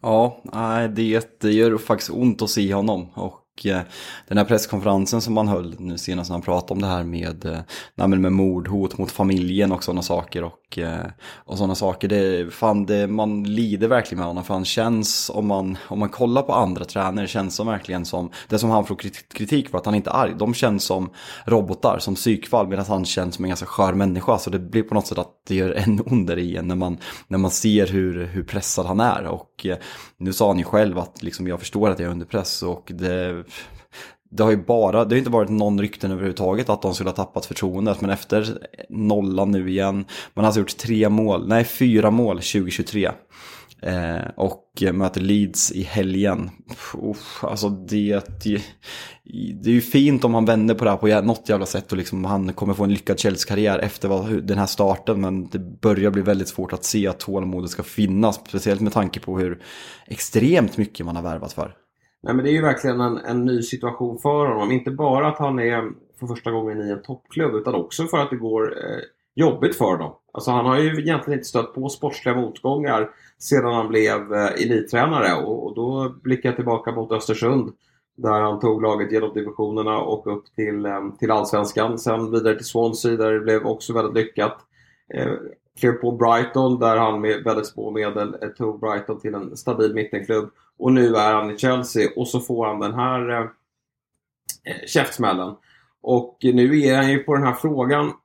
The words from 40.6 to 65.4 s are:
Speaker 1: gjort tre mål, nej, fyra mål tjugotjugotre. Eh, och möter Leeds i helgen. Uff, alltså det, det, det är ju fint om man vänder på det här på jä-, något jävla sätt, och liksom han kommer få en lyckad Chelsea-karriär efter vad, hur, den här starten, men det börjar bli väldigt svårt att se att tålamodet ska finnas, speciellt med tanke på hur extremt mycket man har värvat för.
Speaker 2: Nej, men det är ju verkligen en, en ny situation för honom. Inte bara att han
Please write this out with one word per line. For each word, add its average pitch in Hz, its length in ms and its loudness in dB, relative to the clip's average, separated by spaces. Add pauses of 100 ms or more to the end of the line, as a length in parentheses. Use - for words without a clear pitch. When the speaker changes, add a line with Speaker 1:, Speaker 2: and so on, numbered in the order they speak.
Speaker 1:
gjort - 160 -2
tre 107 320 2
mål, 104 400 2
nej, 113 160 4
fyra 110 460 4
mål 110 300 2
tjugotjugotre. 95 720 -2 (720)
Eh, 85 540 -4
och - 460 -4 (100)
möter 92 280 0
Leeds 98 520 2
i 95 100 -8
helgen. 95 680 0 (520)
Uff, - 420 -8
alltså 104 240 -2
det, 101 760 -2
det, 104 180 -2 (1000)
det 110 80 2
är 120 40 6
ju 120 60 8
fint 139 440 4
om 120 80 6
man 113 120 4
vänder 110 300 4
på 104 100 -2
det 107 60 6
här 98 60 2
på 107 120 2
jä-, 107 140 6
något 110 260 0
jävla 98 180 2
sätt, - 260 -6
och 95 60 -2
liksom 92 260 -4
han 95 280 0
kommer 98 220 -2
få 101 100 0
en 101 80 4
lyckad 101 260 0
Chelsea-karriär 101 600 0
efter - 300 -4
vad, 98 160 0
hur, 107 160 0
den 98 180 0
här 98 80 2
starten, 98 540 0
men 92 280 -2
det 92 100 -6
börjar 98 520 2
bli 98 120 0
väldigt 98 260 2
svårt - 240 -6
att 92 120 -8
se 101 240 0
att 90 120 -4
tålamodet 92 500 -4
ska - 120 -8
finnas, 104 540 2
speciellt 98 440 -2
med 107 120 0
tanke 98 280 0
på 92 180 -6
hur 90 240 -2 (440)
extremt 117 720 2
mycket 104 300 -4
man 85 100 -6
har 85 60 -6
värvat 82 300 -8
för. - 240 -8 (460)
Speaker 2:
Nej, 117 120 -2
men 127 100 2
det 143 60 2
är 151 40 4
ju 156 80 2
verkligen 131 380 0
en, 120 180 0
en 120 260 -2
ny 123 180 2
situation 120 560 -6
för 147 280 2
honom. 107 260 0
Inte 127 180 -2
bara 139 380 2
att 151 100 -4
han 139 200 0